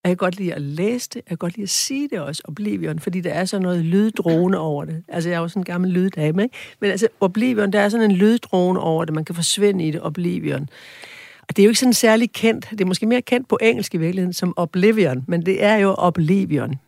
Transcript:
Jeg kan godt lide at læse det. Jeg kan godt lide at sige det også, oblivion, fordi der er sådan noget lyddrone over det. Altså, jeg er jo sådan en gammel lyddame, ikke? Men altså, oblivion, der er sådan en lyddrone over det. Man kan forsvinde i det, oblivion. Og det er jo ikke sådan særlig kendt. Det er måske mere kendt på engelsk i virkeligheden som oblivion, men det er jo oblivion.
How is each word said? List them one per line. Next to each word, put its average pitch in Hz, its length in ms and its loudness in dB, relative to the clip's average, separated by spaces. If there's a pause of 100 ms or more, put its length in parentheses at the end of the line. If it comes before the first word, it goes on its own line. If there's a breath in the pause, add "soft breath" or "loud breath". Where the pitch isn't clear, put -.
Jeg 180 60 2
kan 180 60 2
godt 185 200 -2
lide 175 180 -4
at 147 80 -8
læse 185 460 -4
det. - 80 -16
Jeg - 80 -14
kan 170 120 -8
godt 175 200 -6
lide 214 60 -10
at 190 80 -8
sige 277 380 -4
det 202 120 -6
også, 147 240 -8
oblivion, 165 540 -6
fordi 180 220 -4
der 175 120 -6
er 170 120 -2
sådan 190 180 -4
noget 175 220 0
lyddrone 180 720 2
over 156 260 -4
det. 160 240 -8
Altså, 170 220 -4
jeg 170 60 -2
er 170 40 -2
jo 165 80 -4
sådan 185 120 -6
en 180 40 -4
gammel 180 260 -2
lyddame, 185 520 0
ikke? 254 140 -4 (240 loud breath)
Men 202 100 0
altså, 202 180 0 (120)
oblivion, 208 520 2
der 208 80 2
er 208 80 2
sådan 220 220 2
en 190 60 4
lyddrone 185 640 2
over 160 240 0
det. 160 100 -4
Man 156 100 -2
kan 175 100 -8
forsvinde 185 540 0
i - 20 0
det, 156 100 -6
oblivion. 165 680 -4 (760 loud breath)
Og - 140 -6
det 196 60 6
er - 20 10
jo 220 60 8
ikke 220 100 2
sådan 254 120 4
særlig 220 400 4
kendt. - 380 -2
Det 208 100 -10
er 185 40 2
måske 185 220 0
mere 247 160 2
kendt 247 260 -2
på 208 140 0
engelsk 226 320 0
i 170 40 -2
virkeligheden 180 340 -2
som 180 240 -4
oblivion, 175 720 2
men 170 180 0
det 190 160 0
er 208 140 4
jo 196 180 2
oblivion. 165 800 0 (140)